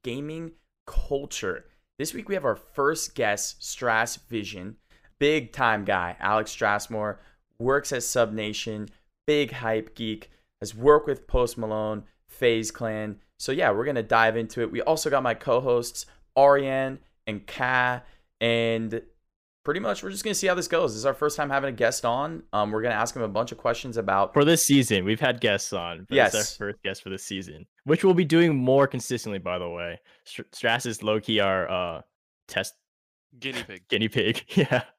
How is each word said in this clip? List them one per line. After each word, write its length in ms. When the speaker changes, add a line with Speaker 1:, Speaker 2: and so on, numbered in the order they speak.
Speaker 1:
gaming 500
culture. 800
This 160
week 160
we 40
have 120
our 100
first 580
guest, 480
Strass 540
Vision. 600
Big 340
time 320
guy, 340
Alex 320
Strassmore, 680
works 340
at 120
Sub 280
Nation, 560
big 260
Hype 420
Geek, 360
has 120
worked 320
with 200
Post 320
Malone, 460
FaZe 400
Clan. 480
So 140
yeah, 180
we're 140
gonna 180
dive 360
into 240
it. 100
We 80
also 300
got 120
my 120
co-hosts, 720
Ariane 640
and 200
Ka, 560
and 640
pretty 160
much 220
we're 80
just 140
gonna 100
see 120
how 80
this 140
goes. 240
This 80
is 40
our 80
first 240
time 140
having 180
a 80
guest 300
on. 360
Um, 160
we're 100
gonna 140
ask 200
him 60
a 80
bunch 240
of 60
questions 400
about 340
Speaker 2:
For 100
this 240
season, 380
we've 160
had 220
guests 320
on, 340
but 60
this 140
is 60
our 40
Speaker 1:
Yes. 180
Speaker 2:
first 260
guest 200
for 80
this 120
season, 440
which 180
we'll 120
be 100
doing 320
more 300
consistently, 520
by 200
the 100
way. 320
Str-, 180
Strass 340
is 160
low-key 380
our, 300
uh, 300
test 300
Speaker 3:
Guinea 240
pig. 220
Speaker 2:
<laughs> 40
guinea 200
pig, 400
<laughs> 80
yeah. 280